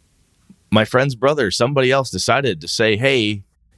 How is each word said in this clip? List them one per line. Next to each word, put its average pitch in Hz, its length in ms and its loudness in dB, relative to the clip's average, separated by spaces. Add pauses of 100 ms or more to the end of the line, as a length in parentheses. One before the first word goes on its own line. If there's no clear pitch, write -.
(720)
My 107 140 4
friend's 131 300 0
brother, 131 360 0
somebody 131 400 0
else 135 180 0
decided 117 520 -2
to 85 60 -14
say, 110 300 0
"Hey, 110 460 0 (340)